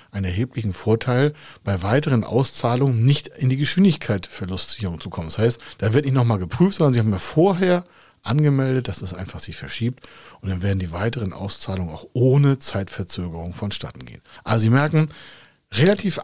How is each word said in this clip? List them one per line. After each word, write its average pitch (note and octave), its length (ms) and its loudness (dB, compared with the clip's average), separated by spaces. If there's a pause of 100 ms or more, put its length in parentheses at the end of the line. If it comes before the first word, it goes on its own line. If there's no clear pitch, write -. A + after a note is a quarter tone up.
(120)
einen G2 140 -4
erheblichen G#2 460 -4
Vorteil, B2+ 640 0 (300)
bei G2 180 -2
weiteren B2 420 2
Auszahlungen B2 800 0
nicht C#3 260 4
in C3+ 200 -2
die C3 80 2
Geschwindigkeit D3 720 2
Verlustsicherung F#2 720 -6
zu - 80 -10
kommen. E2 200 -8
Das - 100 -4
heißt, A#2 220 2 (180)
da G#2+ 140 2
wird C#3 120 4
nicht C3 80 0
nochmal A#2 240 4
geprüft, E3+ 400 2
sondern C#3+ 160 4
Sie A#2+ 60 2
haben A2 120 2
ja - 60 0
vorher F3+ 680 2 (360)
angemeldet, C3+ 680 2
dass - 140 -6
es F2+ 140 -8
einfach F2 240 -10
sich - 160 -10
verschiebt - 520 -6 (340)
und G2 80 -6
dann F2+ 120 -4
werden G2 160 0
die F#2 140 -4
weiteren G2+ 420 -4
Auszahlungen F#2+ 580 -6
auch D#2+ 220 -14
ohne C3+ 460 4
Zeitverzögerung F2 960 -8
vonstatten - 500 -8
gehen. - 160 -18 (220)
Also A2 180 0
Sie A2 80 4
merken, D3+ 400 4 (640)
relativ F3+ 520 2